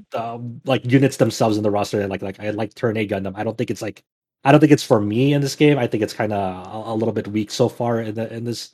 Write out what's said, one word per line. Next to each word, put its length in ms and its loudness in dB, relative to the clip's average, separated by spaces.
um, 500 -8
like, 260 -2
units 280 4
themselves 400 2
in 40 -2
the 80 0
roster 280 -2
that, 100 -2
like, 140 -8
like, 180 -10
I 100 -6
like 240 -6
Turn 220 -2
A 100 -2
Gundam. 300 -4
I 80 -6
don't 140 -6
think 120 -4
it's, 120 -8
like, 200 -10
I 80 6
don't 80 8
think 120 8
it's 100 6
for 200 4
me 320 2
in 80 2
this 140 -2
game. 220 6
I 80 0
think 160 -2
it's 120 -2
kinda 220 -2
a, 500 -6
a 80 -4
little 180 0
bit 160 -6
weak 220 -4
so 180 2
far 320 -2
in 140 -6
the, 200 -6
in 100 -10
this, 300 -8